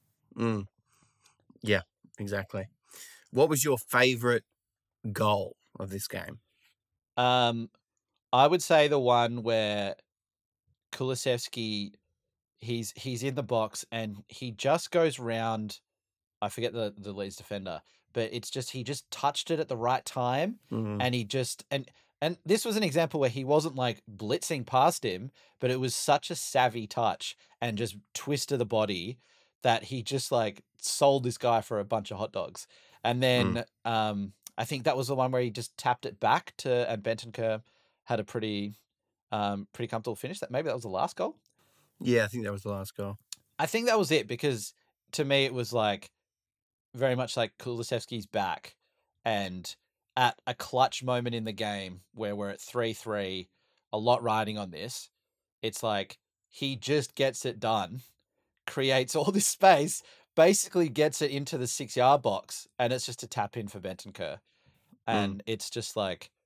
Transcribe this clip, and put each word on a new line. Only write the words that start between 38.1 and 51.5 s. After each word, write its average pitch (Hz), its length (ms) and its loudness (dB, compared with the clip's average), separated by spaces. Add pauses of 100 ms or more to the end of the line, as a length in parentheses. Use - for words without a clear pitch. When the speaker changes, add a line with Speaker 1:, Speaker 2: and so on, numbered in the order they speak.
Speaker 2:
a 104 40 -4
pretty, 104 560 -6 (520)
um, 101 400 -2
pretty 120 160 -6
comfortable 113 280 -4
finish. 147 240 -8
That, - 100 -8
maybe 135 180 -2
that 123 80 -2
was 120 80 -8
the 110 60 -8
last 95 260 -2
goal. 302 220 -4 (600)
Speaker 1:
Yeah, 120 240 4
I 104 40 2
think 117 160 -6
that 104 80 -2
was 98 120 -8
the 104 60 -6
last 98 260 -8
goal. 101 220 -8 (420)
Speaker 2:
I - 60 0
think 233 220 0
that 220 120 4
was 151 120 0
it, 127 160 4
because 120 460 -2 (400)
to 151 120 0
me 139 200 4
it 131 80 -2
was, 123 200 -4
like, 104 380 0 (840)
very 127 220 2
much 123 220 -4
like 113 200 -2
Kulusevski's 117 680 -6
back, 92 500 -4 (500)
and 98 500 -4 (400)
at 127 320 2
a 123 60 -2
clutch - 500 0
moment 123 320 -2
in 113 80 -4
the 110 80 -6